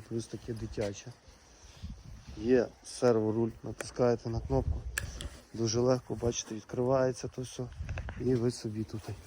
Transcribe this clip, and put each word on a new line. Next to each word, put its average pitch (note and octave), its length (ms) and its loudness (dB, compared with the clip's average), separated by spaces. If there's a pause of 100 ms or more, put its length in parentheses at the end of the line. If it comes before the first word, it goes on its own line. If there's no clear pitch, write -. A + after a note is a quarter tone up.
плюс A2+ 180 -4
таке - 280 -8
дитяче. G#2+ 580 -6 (1200)
Є A#2 320 6 (160)
серворуль, A2+ 680 4 (120)
натискаєте A#2+ 680 2
на A2+ 100 -2
кнопку. - 400 0 (760)
Дуже A2+ 260 0
легко, B2 340 2
бачите, A#2 400 -4
відкривається B2+ 720 0
то - 140 -8
все. B2 240 -8 (540)
І B2+ 140 2
ви A#2+ 160 2
собі A2 340 -4
тут A2 180 -8 (240)